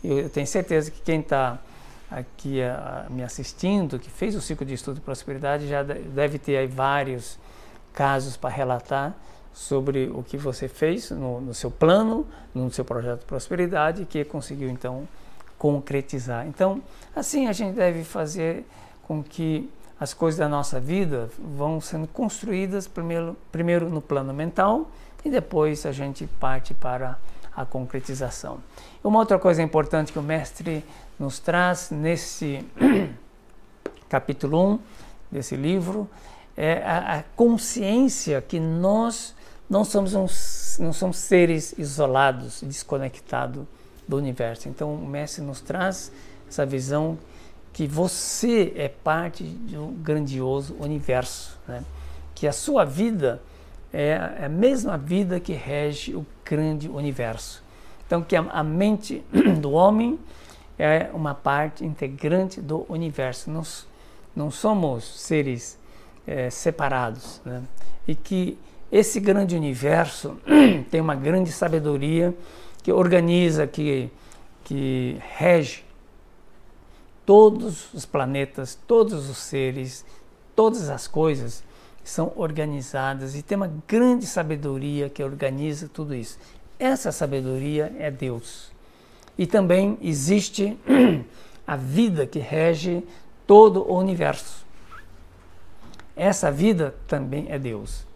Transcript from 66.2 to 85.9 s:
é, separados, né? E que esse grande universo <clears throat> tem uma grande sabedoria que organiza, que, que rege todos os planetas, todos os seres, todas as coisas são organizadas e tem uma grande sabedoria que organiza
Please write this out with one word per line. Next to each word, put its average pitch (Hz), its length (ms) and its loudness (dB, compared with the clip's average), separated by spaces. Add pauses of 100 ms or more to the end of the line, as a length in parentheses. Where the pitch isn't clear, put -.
é, 127 220 -4
separados, 131 960 -2
né? 127 180 -8 (440)
E 156 80 4
que - 420 0 (340)
esse 214 280 4
grande 196 360 2
universo 147 880 0
<clears throat> 240 440 8
tem 160 120 2
uma 156 140 0
grande 165 360 2
sabedoria 160 800 2 (500)
que 185 80 2
organiza, 175 720 6
que, 139 440 -2 (540)
que 131 540 -4 (200)
rege 165 460 4 (1400)
todos 208 680 8
os 156 120 -10
planetas, 135 720 -2 (100)
todos 208 420 4
os 127 80 -8
seres, 131 680 -4 (500)
todas 220 340 4
as 139 180 -6
coisas 143 560 0 (400)
são - 320 -4
organizadas 139 1000 -4
e 147 60 -8
tem 202 140 -2
uma 196 160 -2 (160)
grande 240 400 4
sabedoria 143 800 -2
que 143 140 -8
organiza 143 680 -4